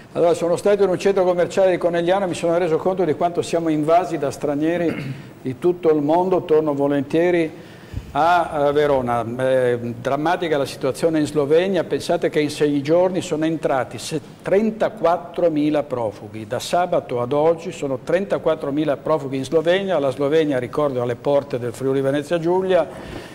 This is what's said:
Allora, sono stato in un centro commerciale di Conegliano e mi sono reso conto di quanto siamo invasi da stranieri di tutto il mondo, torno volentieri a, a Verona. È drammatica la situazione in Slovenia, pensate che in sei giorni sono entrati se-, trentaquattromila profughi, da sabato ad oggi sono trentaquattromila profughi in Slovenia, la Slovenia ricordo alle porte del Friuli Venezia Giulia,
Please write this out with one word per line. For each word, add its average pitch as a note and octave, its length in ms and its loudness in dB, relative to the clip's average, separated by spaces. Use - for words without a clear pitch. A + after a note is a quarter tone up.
Allora, E3 240 2
sono E3+ 220 0
stato G3+ 260 2
in G3 60 4
un F3+ 100 0
centro G3 240 2
commerciale F3+ 480 2
di F3 80 0
Conegliano F3 460 0
e F3+ 40 -2
mi D#3+ 60 -4
sono E3+ 240 0
reso E3 180 2
conto F#3 280 0
di D3+ 100 0
quanto E3+ 280 -2
siamo E3 260 -2
invasi D#3+ 500 2
da C#3 140 -2
stranieri D3+ 840 -2
di B2+ 200 -6
tutto F3 340 2
il D3+ 80 2
mondo, F3 420 2
torno D#3 300 2
volentieri D#3 1000 0
a, E3+ 360 2
a D3 240 0
Verona. C3 520 2
È B2+ 420 2
drammatica D3 800 -2
la C#3 80 0
situazione D#3 540 -2
in D3+ 80 2
Slovenia, D#3+ 580 2
pensate E3 460 -2
che D#3 100 0
in D3 80 0
sei D3 320 0
giorni F3 400 2
sono D#3 240 -2
entrati D3+ 540 -2
se-, D#3 220 -6
trentaquattromila E3 1400 0
profughi, A2 640 -6
da A#2+ 120 -4
sabato E3+ 600 -2
ad B2 120 -2
oggi E3 400 2
sono C3+ 300 -6
trentaquattromila D#3 920 -2
profughi C#3 400 -2
in C3 80 -4
Slovenia, E3+ 540 0
la C#3 120 0
Slovenia C#3+ 480 0
ricordo B2+ 440 -2
alle A#2+ 140 -2
porte C#3+ 420 0
del A#2 160 -6
Friuli C3+ 260 0
Venezia C#3+ 380 0
Giulia, F3+ 500 2